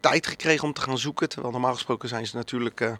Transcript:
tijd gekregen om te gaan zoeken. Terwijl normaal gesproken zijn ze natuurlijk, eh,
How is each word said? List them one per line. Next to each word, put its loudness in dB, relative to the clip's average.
tijd 4
gekregen 2
om -2
te -8
gaan 0
zoeken. -2
Terwijl -6
normaal 2
gesproken -2
zijn -2
ze -8
natuurlijk, -2
eh, 2